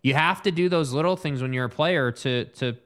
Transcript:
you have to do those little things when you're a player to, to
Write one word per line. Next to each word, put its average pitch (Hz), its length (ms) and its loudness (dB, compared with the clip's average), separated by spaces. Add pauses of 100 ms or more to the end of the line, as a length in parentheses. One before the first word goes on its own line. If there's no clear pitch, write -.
you 135 120 2
have 165 280 2
to 202 80 2
do 175 180 2
those 160 240 0
little 160 240 0
things 139 240 -4
when 127 140 -4
you're 127 120 -2
a 117 40 -6
player 151 420 2
to, 123 320 -2
to 123 300 -4 (120)